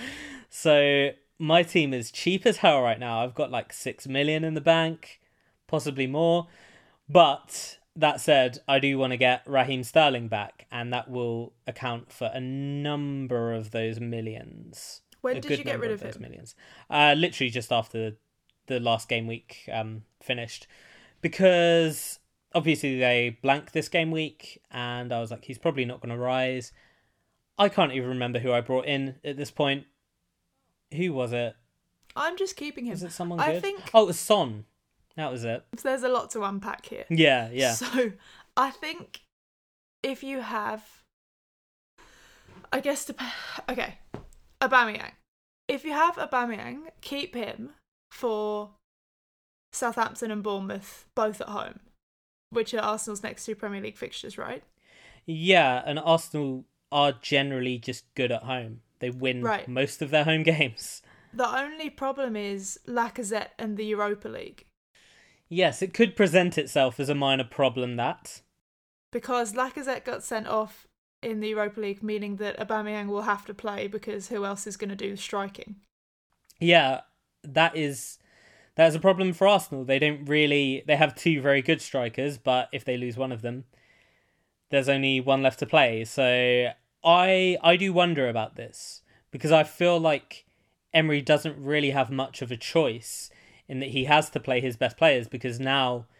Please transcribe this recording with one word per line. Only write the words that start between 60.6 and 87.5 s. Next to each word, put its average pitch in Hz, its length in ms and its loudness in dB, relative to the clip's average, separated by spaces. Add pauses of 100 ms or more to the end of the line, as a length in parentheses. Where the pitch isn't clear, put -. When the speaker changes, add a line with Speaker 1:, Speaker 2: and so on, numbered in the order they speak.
Speaker 2:
The 240 160 -2
only 294 420 -6
problem 269 460 -6
is 202 500 -8
Lacazette 233 720 -4
and 214 180 -8
the 214 100 -6
Europa 208 420 -4
League. - 380 -14 (840)
Speaker 1:
Yes, 170 340 2
it 185 120 -6
could 220 220 4
present 180 420 4
itself 131 400 2
as 135 100 -2
a 147 60 0
minor 135 300 0
problem, 123 520 0
that. - 460 -6 (680)
Speaker 2:
Because 240 400 -4
Lacazette 254 520 -4
got 240 180 -8
sent 220 240 -6
off 214 400 -4 (360)
in 220 180 -6
the 214 80 -4
Europa 214 320 -4
League, 202 220 -6
meaning 208 340 -6
that 202 220 -8
Aubameyang 208 480 -6
will 202 160 -4
have 208 240 -2
to 208 80 -14
play 202 320 -8
because 208 420 -10
who 208 160 -4
else 196 220 -8
is 202 100 -10
gonna 202 200 -8
do 202 140 -8
the 202 60 -10
striking? 196 600 -8 (840)
Speaker 1:
Yeah, 165 440 4 (420)
that 160 320 2
is, 143 420 -6 (560)
that 165 140 8
is 156 60 4
a 160 60 -4
problem 185 320 4
for 190 140 4
Arsenal. 156 380 2
They 135 140 2
don't 147 260 0
really, 143 640 2
they 151 100 4
have 151 180 4
two 156 260 2
very 139 220 4
good 160 180 2
strikers, 131 580 -4
but 127 340 0
if - 120 -8
they 127 120 -2
lose 123 200 -6
one 131 160 -4
of 113 100 -10
them, 123 220 -8 (1080)
there's 135 180 2
only 135 320 2
one 135 220 2
left 131 180 2
to 123 60 -2
play. 117 380 4
So 123 680 2 (320)
I, 185 580 6